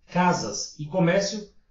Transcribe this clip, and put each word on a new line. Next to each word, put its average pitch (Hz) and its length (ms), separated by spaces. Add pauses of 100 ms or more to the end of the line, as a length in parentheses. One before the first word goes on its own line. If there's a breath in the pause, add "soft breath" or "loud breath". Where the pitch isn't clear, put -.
casas 165 720
e 151 60
comércio, 185 640 (220)